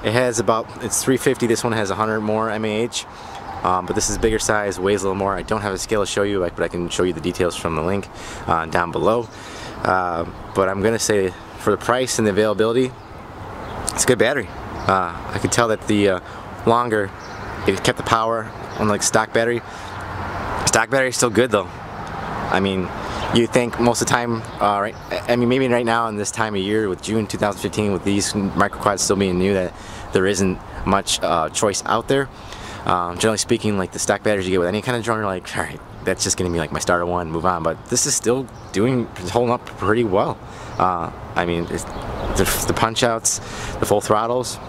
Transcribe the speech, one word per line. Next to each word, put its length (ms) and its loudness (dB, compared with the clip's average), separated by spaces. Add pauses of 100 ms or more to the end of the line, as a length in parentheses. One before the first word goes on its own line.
It 80 2
has 280 2
about, 280 2 (160)
it's 200 -2
three 140 4
fifty. 300 2
This 160 2
one 100 2
has 160 0
a 60 -2
hundred 260 0
more 300 0
M 140 -2
A 180 0
H. 220 -4 (580)
Um, 240 2
but 80 -2
this 160 0
is 80 -2
bigger 180 2
size, 420 0
weighs 220 2
a 40 -2
little 100 0
more. 180 0
I 80 -4
don't 200 -2
have 120 -2
a 60 -4
scale 220 0
to 40 0
show 160 -2
you, 180 0
like, 160 -2
but 80 0
I 40 0
can 220 -4
show 140 0
you 100 2
the 80 -6
details 340 0
from 200 -4
the 60 0
link, 260 -2 (380)
uh, 220 2
down 240 2
below. 360 2 (560)
Uh, 420 2 (280)
but 160 4
I'm 140 -2
gonna 160 2
say 340 2 (260)
for 120 2
the 60 2
price 420 0
and 80 4
the 40 4
availability, 600 2 (960)
it's 160 -2
a 40 2
good 120 6
battery. 280 2 (400)
Uh, 280 2 (180)
I 80 -2
could 100 0
tell 180 4
that 180 0
the, 220 6
uh, 100 2 (480)
longer 420 2 (560)
it 180 0
kept 140 2
the 60 -6
power, 480 0 (260)
unlike 240 2
stock 320 2
battery. 280 2 (1040)
Stock 240 4
battery 200 4
is 60 -6
still 140 4
good 200 6
though. 180 4 (840)
I 80 4
mean, 300 0 (440)
you 140 6
think 320 0
most 220 4
of 60 0
the 60 2
time, 300 0 (180)
uh, 180 4
right, 160 -2 (340)
I 60 6
mean, 140 4
maybe 180 4
right 180 2
now 220 2
in 100 -4
this 120 -2
time 260 -2
of 60 0
year 260 2
with 140 -2
June 240 0
two 120 -6
thousand 240 0
fifteen, 320 0
with 100 -2
these 300 0
microquads 680 0
still 160 2
being 240 2
new, 140 4
that 200 0 (400)
there 140 4
isn't 320 0 (260)
much, 380 2
uh, 260 2
choice 360 0
out 220 0
there. 220 2 (560)
Um, 320 0
generally 200 2
speaking, 400 0
like, 140 -2
the 80 -10
stock 240 0
batteries 220 2
you 60 0
get 80 2
with 100 2
any 120 0
kind 160 -2
of 60 -4
drone, 140 0
you're 80 -2
like, 320 -4
"All 60 0
right, 160 -8 (260)
that's 180 0
just 140 0
gonna 140 0
be, 80 0
like, 120 -2
my 80 -4
starter 260 2
one, 260 -2
move 140 -2
on." 180 2
But 260 -2
this 160 0
is 100 0
still 320 0 (240)
doing, 360 2 (240)
holding 220 4
up 120 -4
pretty 400 2
well. 320 2 (400)
Uh, 340 2 (240)
I 100 2
mean, 240 0
it's, 140 -4
the, 840 -2
the 60 2
punch 300 2
outs, 360 0 (400)
the 60 2
full 140 4
throttles 580 0 (100)